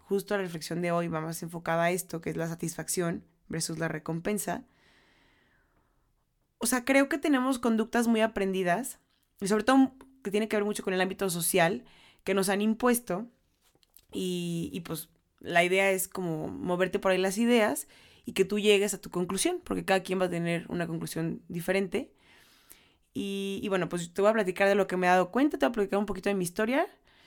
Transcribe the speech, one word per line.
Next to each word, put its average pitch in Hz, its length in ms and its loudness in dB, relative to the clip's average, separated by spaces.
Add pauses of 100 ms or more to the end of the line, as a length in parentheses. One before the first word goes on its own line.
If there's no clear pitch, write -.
justo 196 340 -2
la 196 60 -2
reflexión 170 400 -6
de 175 80 0
hoy 170 160 0
va 160 120 -4
más 160 220 -6
enfocada 165 440 -2
a 175 60 2
esto, 175 300 -6
que 170 80 -6
es 160 80 -6
la 165 100 -4
satisfacción 170 800 -4 (220)
versus 160 320 -6
la 165 80 -2
recompensa. 170 760 -4 (2000)
O 233 80 -2
sea, 240 180 0
creo 277 240 4
que 330 80 -2
tenemos 269 400 2
conductas 233 500 0
muy 226 140 4
aprendidas, 190 800 -2 (400)
y 196 80 -4
sobre 214 160 2
todo 269 300 6 (300)
que 202 60 -6
tiene 208 180 0
que 220 100 0
ver 202 80 0
mucho 208 180 -4
con 190 100 -2
el 185 80 2
ámbito 190 300 -2
social, 175 540 0 (380)
que 190 120 0
nos 196 140 2
han 196 120 0
impuesto, 226 640 0 (840)
y, 175 600 -4
y 185 80 -6
pues 165 280 -10 (300)
la 170 240 4
idea 190 260 4
es 190 180 0
como 165 420 -4
moverte 180 500 0
por 190 120 2
ahí 185 60 2
las 190 220 0
ideas, 233 480 2 (360)
y - 100 -10
que 190 120 4
tú 208 140 -2
llegues 202 340 4
a 185 80 -8
tu - 80 -16
conclusión, 196 540 -2
porque 185 200 -4
cada 190 200 2
quien 185 180 -2
va 185 40 2
a 175 40 -2
tener 170 400 -2
una 170 160 -4
conclusión 165 640 -6
diferente. 185 640 -2 (1000)
Y, 196 480 -6
y 214 40 -4
bueno, 185 220 -2
pues 170 240 -6
te - 80 0
voy 202 80 8
a 220 40 4
platicar 196 360 2
de 202 60 4
lo 190 100 4
que 185 100 -4
me 180 120 2
he - 20 4
dado 180 220 4
cuenta, 285 260 2
te 277 80 2
voy 247 60 2
a - 20 -8
platicar 202 240 0
un 208 80 0
poquito 196 240 -4
de 202 60 0
mi 185 80 0
historia, 233 440 0 (400)